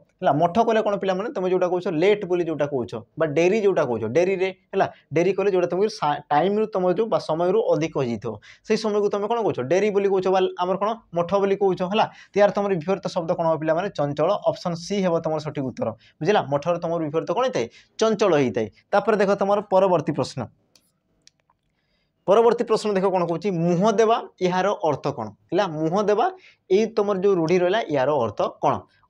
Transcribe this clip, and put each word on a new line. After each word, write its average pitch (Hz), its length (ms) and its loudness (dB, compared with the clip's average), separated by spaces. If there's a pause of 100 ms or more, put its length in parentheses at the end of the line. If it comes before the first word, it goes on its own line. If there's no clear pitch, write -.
(180)
ହେଲା, 175 220 2
ମଠ 170 160 2 (100)
କହିଲେ 220 200 2
କ'ଣ 202 160 0
ପିଲାମାନେ? 190 340 -2
ତମେ 185 160 -2
ଯୋଉଟା 180 200 2
କହୁଛ 180 140 -2 (160)
ଲେଟ୍ 202 280 2
ବୋଲି 175 180 0
ଯୋଉଟା 147 240 -2
କହୁଛ, 120 200 -4 (260)
ବା 160 60 2 (120)
ଡେରି 180 280 4
ଯୋଉଟା 175 260 2
କହୁଛ, 113 140 -4 (120)
ଡେରିରେ, 180 320 0 (240)
ହେଲା, 190 140 0 (300)
ଡେରି 175 200 2
କଲେ 190 180 0
ଯୋଉଟା 175 180 2
ତମକୁ 196 160 0 (120)
ସା-, 147 200 0 (100)
ଟାଇମ୍‌ରୁ 196 340 2 (100)
ତମର 180 240 0
ଯୋଉ 226 140 0
ବା 160 60 2 (100)
ସମୟରୁ 175 300 0 (140)
ଅଧିକ 160 300 -2
ହେଇଯାଇଥିବ, 117 320 -4 (320)
ସେଇ 220 180 0
ସମୟକୁ 208 300 0
ତମେ 202 160 -2
କ'ଣ 240 160 0
କହୁଛ? 151 120 -2 (120)
ଡେରି 196 240 2
ବୋଲି 196 180 2
କହୁଛ, 190 220 0
ବା 190 60 4 (220)
ଆମର 185 200 -2
କ'ଣ? 208 80 -2 (260)
ମଠ 170 140 -2 (120)
ବୋଲି 196 200 2
କହୁଛ, 185 180 0 (120)
ହେଲା। 220 120 2 (260)
ତ - 100 -14
ୟାର 202 160 6
ତମର 202 140 -2 (100)
ବିପରୀତ 190 340 -4
ଶବ୍ଦ 170 240 -4
କ'ଣ 170 120 -2
ହବ 160 120 2
ପିଲାମାନେ? 165 260 0 (100)
ଚଞ୍ଚଳ। 147 320 0 (200)
ଅପସନ୍ 170 340 -4
ସି 202 200 -4
ହେବ 170 100 2 (100)
ତମର 156 220 -2
ସଠିକ୍ 135 240 -6
ଉତ୍ତର, 117 180 -4 (320)
ବୁଝିଲା? 185 200 2 (120)
ମଠର 170 220 0 (100)
ତମର 170 220 -2
ବିପରୀତ 156 300 -4
କ'ଣ 240 100 0
ହେଇଥାଏ? 123 200 -2 (340)
ଚଞ୍ଚଳ 214 320 2 (100)
ହେଇଥାଏ। 117 240 -2 (260)
ତାପରେ 202 280 2
ଦେଖ 196 100 2 (100)
ତମର 202 180 0 (140)
ପରବର୍ତ୍ତୀ 180 460 2
ପ୍ରଶ୍ନ। 127 220 -6 (1900)
ପରବର୍ତ୍ତୀ 226 380 4
ପ୍ରଶ୍ନ 214 320 0
ଦେଖ 185 180 2
କ'ଣ 185 160 2
କହୁଛି? 170 180 -4 (160)
ମୁହଁ 180 340 2
ଦେବା, 226 180 4 (300)
ଏହାର 185 200 0 (220)
ଅର୍ଥ 135 160 -2 (120)
କ'ଣ? 113 100 -6 (240)
ହେଲା, 196 140 0 (140)
ମୁହଁ 160 300 0
ଦେବା, 208 180 2 (440)
ଏଇ 208 140 4 (120)
ତମର 208 260 0
ଯୋଉ 196 160 4
ରୂଢ଼ି 165 240 2
ରହିଲା, 185 180 0 (140)
ୟାର 135 160 2 (120)
ଅର୍ଥ 110 180 -4 (220)
କ'ଣ? 139 120 2 (360)